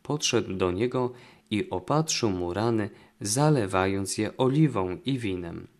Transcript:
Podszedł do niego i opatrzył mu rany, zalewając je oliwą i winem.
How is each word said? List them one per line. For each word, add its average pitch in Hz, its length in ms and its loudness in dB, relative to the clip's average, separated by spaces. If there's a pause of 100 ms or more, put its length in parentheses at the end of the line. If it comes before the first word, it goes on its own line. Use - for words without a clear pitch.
Podszedł 117 520 -2
do 92 180 2
niego 123 420 -2 (360)
i 101 200 -2
opatrzył 139 600 0
mu 90 240 -2
rany, 107 360 0 (320)
zalewając 98 960 2
je 107 200 -2
oliwą 127 680 2
i 131 140 -2
winem. 87 480 -6 (120)